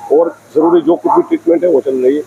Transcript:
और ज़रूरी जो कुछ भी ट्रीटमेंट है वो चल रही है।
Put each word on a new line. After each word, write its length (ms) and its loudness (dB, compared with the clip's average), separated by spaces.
और 100 0
ज़रूरी 260 2
जो 140 0
कुछ 160 -4
भी 100 2
ट्रीटमेंट 420 -2
है 60 0
वो 120 2
चल 140 -4
रही 220 0
है। 100 -8